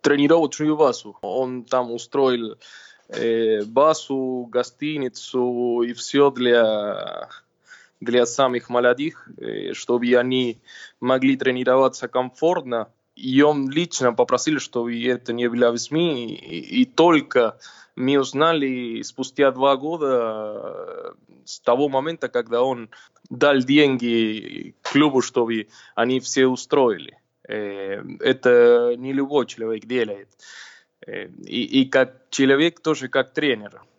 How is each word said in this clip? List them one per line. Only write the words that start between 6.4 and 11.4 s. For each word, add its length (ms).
для 260
самых 440
молодых, 680
э, 380
чтобы 420
они 420
могли 360
тренироваться 720